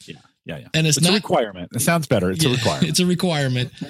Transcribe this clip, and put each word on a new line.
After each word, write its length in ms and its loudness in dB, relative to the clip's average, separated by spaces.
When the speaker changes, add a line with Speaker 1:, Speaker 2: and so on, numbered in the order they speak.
Speaker 1:
Yeah. 100 -16
Yeah, 100 -10
yeah. 180 -18
Speaker 2:
And 100 2
it's 120 2
Speaker 1:
It's 100 4
a 40 6
Speaker 2:
not 40 2
Speaker 1:
requirement. 580 -2
It 60 -4
sounds 260 2
better. 240 2
It's 160 0
a 40 4
Speaker 2:
Yeah, 60 2
<laughs> 20 0
Speaker 1:
requirement. 320 0
Speaker 2:
it's 100 -2
a 60 2
requirement. 640 0